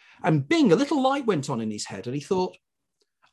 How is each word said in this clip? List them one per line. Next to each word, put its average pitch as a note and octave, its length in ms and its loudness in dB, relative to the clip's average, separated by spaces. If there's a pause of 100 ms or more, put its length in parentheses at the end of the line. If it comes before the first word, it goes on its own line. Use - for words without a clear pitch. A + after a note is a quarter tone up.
(220)
And D3+ 260 2
bing, D#4+ 220 4
a - 60 8
little C#4 260 0
light C4+ 240 0
went D#3+ 240 0
on A#2 100 -4
in A2 120 -4
his G#2 140 -10
head, F#2+ 200 -12
and B2 80 -6
he D3 80 -8
thought, F3+ 340 -2 (760)